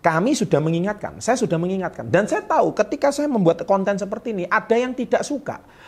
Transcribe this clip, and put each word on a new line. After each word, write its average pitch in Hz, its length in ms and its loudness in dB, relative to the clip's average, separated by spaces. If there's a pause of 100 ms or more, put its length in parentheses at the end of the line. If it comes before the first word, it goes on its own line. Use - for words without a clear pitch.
kami 175 320 4
sudah 160 240 2
mengingatkan, 165 640 -2
saya 254 160 0
sudah 175 160 0
mengingatkan. 170 560 -4
Dan 196 160 4
saya 415 160 -2
tahu 254 320 2
ketika 277 400 0
saya 294 160 -2
membuat 170 320 2
konten 196 320 2
seperti 208 400 -6
ini, 180 80 -4
ada 214 320 0
yang 254 160 0
tidak 247 320 -2
suka, - 400 -8 (240)